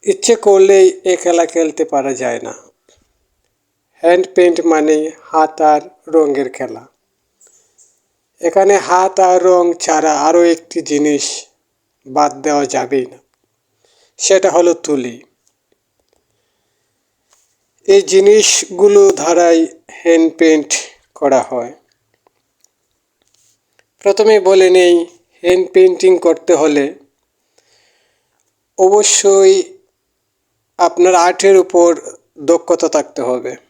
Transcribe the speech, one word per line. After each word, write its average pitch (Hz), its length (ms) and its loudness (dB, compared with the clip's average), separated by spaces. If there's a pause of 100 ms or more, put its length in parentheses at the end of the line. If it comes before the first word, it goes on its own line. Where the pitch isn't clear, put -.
ইচ্ছে 196 300 -2 (120)
করলেই 190 420 4 (240)
এ - 20 0 (100)
খেলা 170 300 0
খেলতে 160 380 -4
পারা 135 200 -4 (100)
যায় 117 260 -6
না। 110 60 -14 (1500)
হ্যান্ড 180 220 2 (100)
পেইন্ট 175 220 2 (140)
মানেই 156 320 0 (260)
হাত 156 260 -2 (160)
আর 151 100 0 (320)
রঙের 143 440 0
খেলা। 123 260 -12 (1600)
এখানে 196 340 0 (120)
হাত 185 280 -2 (140)
আর 185 80 2 (120)
রং 180 160 2 (180)
ছাড়া 156 300 -2 (140)
আরও 170 140 2 (140)
একটি - 240 -12 (120)
জিনিস 147 340 -4 (800)
বাদ 139 260 -2 (140)
দেওয়া 143 280 -2
যাবেই 127 380 -6
না, - 80 -20 (1000)
সেটা 190 360 0
হলো 175 160 2 (140)
তুলি। 123 300 -6 (2750)
এই 196 140 4 (100)
জিনিসগুলো 202 880 2 (200)
ধারাই 170 380 2 (420)
হ্যান্ড 165 260 2 (120)
পেইন্ট 156 320 2 (480)
করা 135 300 0
হয়। 127 240 -10 (2250)
প্রথমে 214 340 2 (140)
বলে 190 180 4 (100)
নেই, 175 180 4 (480)
হ্যান্ড 180 300 0
পেইন্টিং 185 380 2 (140)
করতে 170 360 0
হলে 147 240 -2 (1900)
অবশ্যই 196 760 2 (1200)
আপনার 175 360 0 (100)
আর্টের 190 380 2
উপর 175 260 2 (600)
দক্ষতা 165 460 0
থাকতে 143 340 -6
হবে। 127 220 -8 (180)